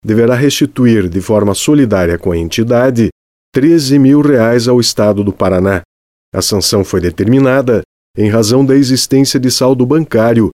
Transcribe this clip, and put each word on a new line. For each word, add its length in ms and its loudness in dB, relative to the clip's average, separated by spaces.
deverá 320 0
restituir, 760 0
de 100 -4
forma 340 0
solidária 640 0
com 140 -4
a 60 -2
entidade, 720 0
treze 460 2
mil 220 4
reais 480 0
ao 100 2
Estado 460 -2
do 80 -2
Paraná. 480 0
A 80 -4
sanção 440 -2
foi 160 -4
determinada 800 0
em 120 0
razão 360 2
da 120 2
existência 600 0
de 140 0
saldo 340 0
bancário 720 0